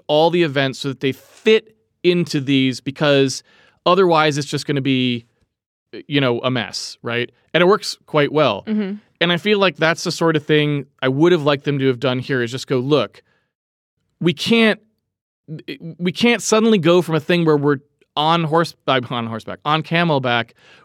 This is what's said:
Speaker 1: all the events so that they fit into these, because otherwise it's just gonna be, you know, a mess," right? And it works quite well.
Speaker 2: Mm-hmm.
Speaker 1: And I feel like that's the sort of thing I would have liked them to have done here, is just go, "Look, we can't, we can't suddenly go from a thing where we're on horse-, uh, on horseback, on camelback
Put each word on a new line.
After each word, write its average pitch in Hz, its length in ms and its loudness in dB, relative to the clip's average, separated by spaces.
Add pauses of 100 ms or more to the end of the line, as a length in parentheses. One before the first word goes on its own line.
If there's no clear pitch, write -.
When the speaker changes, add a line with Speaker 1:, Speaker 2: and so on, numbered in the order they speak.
Speaker 1:
all 156 240 4
the 175 120 2
events 135 360 -2
so 143 100 -8
that 127 120 -8
they 135 100 -2
fit - 640 -2 (280)
into 175 360 0
these, 131 420 0
because 139 640 0 (420)
otherwise 165 540 2
it's 143 80 -6
just - 180 -6
gonna 143 160 -2
be, 127 440 -2 (800)
you 143 120 0
know, 120 200 2
a 127 100 -2
mess," 117 540 -6
right? 120 280 -4 (220)
And 160 80 4
it 175 60 4
works - 300 0 (100)
quite 143 240 0
well. 131 340 0
Speaker 2:
Mm-hmm. 214 300 -4 (260)
Speaker 1:
And 170 100 2
I 175 60 0
feel 208 220 0
like 190 160 2
that's 160 300 -2
the 175 60 -4
sort 165 260 0
of 147 80 -6
thing 147 400 0 (180)
I 131 60 0
would 151 240 2
have 160 100 0
liked 143 220 -2
them 143 120 -2
to 135 100 0
have 127 120 0
done 127 200 -2
here, 127 220 -4
is 117 100 -4
just 127 160 -10
go, 135 120 0
"Look, 127 420 -2 (1000)
we 170 140 2
can't, 226 480 0 (1160)
we 180 120 -2
can't 233 300 0
suddenly 220 380 2
go 170 240 4
from 165 100 -6
a 156 60 0
thing 175 260 0
where 156 120 4
we're 143 200 0 (380)
on 160 280 0
horse-, 160 320 -2 (120)
uh, 131 120 2 (100)
on 120 180 -6
horseback, 110 360 -12
on 156 180 -2
camelback 135 720 -2 (340)